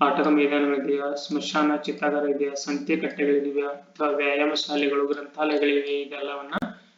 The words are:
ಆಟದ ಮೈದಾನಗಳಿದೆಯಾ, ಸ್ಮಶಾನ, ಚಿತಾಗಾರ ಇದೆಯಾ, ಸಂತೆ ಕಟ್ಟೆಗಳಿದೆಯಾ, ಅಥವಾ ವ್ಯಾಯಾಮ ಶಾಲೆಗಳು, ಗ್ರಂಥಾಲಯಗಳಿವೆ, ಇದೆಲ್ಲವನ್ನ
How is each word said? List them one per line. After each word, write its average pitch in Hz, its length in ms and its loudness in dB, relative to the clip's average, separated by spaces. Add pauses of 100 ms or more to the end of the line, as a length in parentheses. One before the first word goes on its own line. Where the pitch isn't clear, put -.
ಆಟದ 147 260 2
ಮೈದಾನಗಳಿದೆಯಾ, 143 880 2
ಸ್ಮಶಾನ, 151 600 0
ಚಿತಾಗಾರ 147 540 -2
ಇದೆಯಾ, 139 240 0
ಸಂತೆ 147 420 -2
ಕಟ್ಟೆಗಳಿದೆಯಾ, 143 720 0
ಅಥವಾ 147 400 -6
ವ್ಯಾಯಾಮ 143 460 2
ಶಾಲೆಗಳು, 143 540 0
ಗ್ರಂಥಾಲಯಗಳಿವೆ, 143 920 0
ಇದೆಲ್ಲವನ್ನ 143 520 -8 (440)